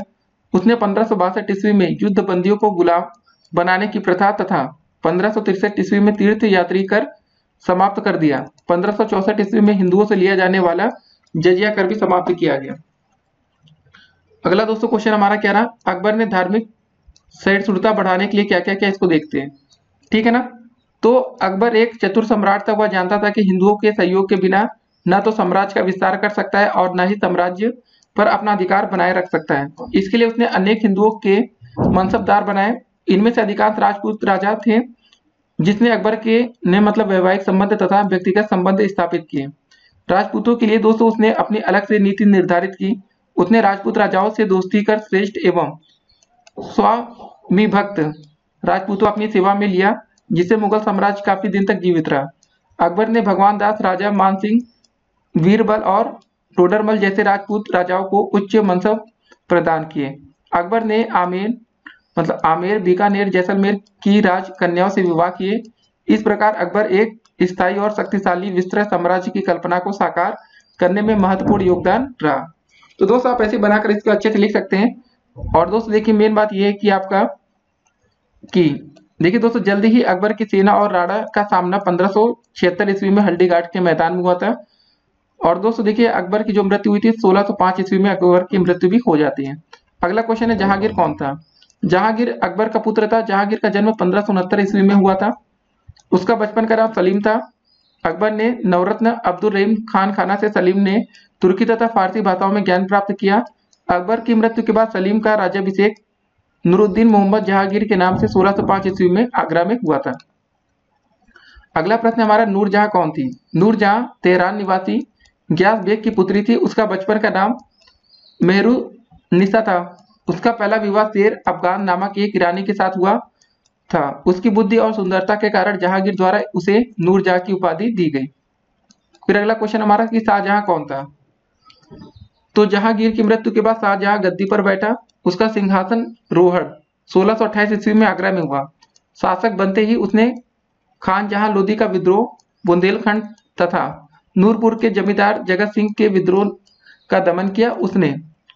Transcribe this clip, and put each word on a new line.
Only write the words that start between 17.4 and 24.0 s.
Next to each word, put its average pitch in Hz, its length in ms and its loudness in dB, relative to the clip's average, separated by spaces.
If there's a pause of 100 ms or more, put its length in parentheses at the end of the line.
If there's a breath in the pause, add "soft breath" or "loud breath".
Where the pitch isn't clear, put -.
बढ़ाने 190 340 0
के 208 100 -2
लिए 202 80 2
क्या 190 140 0
क्या 196 140 -4
किया, 196 160 -2
इसको 196 180 -2
देखते 151 320 0
हैं। 139 180 -12 (540)
ठीक 220 140 0
है 233 60 2
ना, 240 200 0 (520)
तो 233 120 4
अकबर 208 600 -2
एक 233 260 2
चतुर 208 240 0
सम्राट 202 440 0
था। 220 40 2
वह 208 140 0
जानता 196 300 -2
था 208 120 0
कि 208 120 -2
हिंदुओं 190 340 2
के 214 160 0
सहयोग 190 380 0